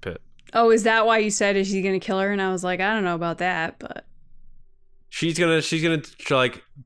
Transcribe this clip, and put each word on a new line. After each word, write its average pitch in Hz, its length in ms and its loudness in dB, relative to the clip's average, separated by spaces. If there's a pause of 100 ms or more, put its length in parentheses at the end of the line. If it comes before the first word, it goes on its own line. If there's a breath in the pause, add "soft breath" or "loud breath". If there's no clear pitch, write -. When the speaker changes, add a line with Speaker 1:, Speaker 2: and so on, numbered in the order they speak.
Speaker 1:
pit. 90 200 -10 (320)
Speaker 2:
Oh, 226 180 6
is 220 120 4
that 220 220 4
why 226 140 4
you 214 100 0
said, 202 260 0
"Is 190 160 0
he 190 100 -2
gonna 190 180 0
kill 190 200 -4
her?" 196 120 0
And 202 100 -2
I 190 100 0
was 185 120 -4
like, 180 180 -2
"I 202 120 0
don't 214 120 -2
know 175 100 0
about 165 240 -4
that," 175 400 -2
but - 260 -14 (1080)
Speaker 1:
She's 160 240 -2
gonna, 165 240 4
she's 160 220 -2
gonna, 165 180 2 (280)
like, 127 340 2 (220)